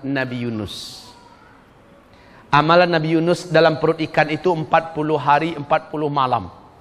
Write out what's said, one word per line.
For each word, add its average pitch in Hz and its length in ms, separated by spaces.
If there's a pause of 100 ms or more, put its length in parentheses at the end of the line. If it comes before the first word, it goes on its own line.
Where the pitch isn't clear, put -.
Nabi 127 400
Yunus." - 560 (1500)
Amalan 170 400
Nabi 160 240
Yunus 165 320
dalam 160 320
perut 160 320
ikan 151 160
itu 151 240
empat 160 400
puluh 151 240
hari, 147 400
empat 151 320
puluh 151 240
malam. 123 400 (300)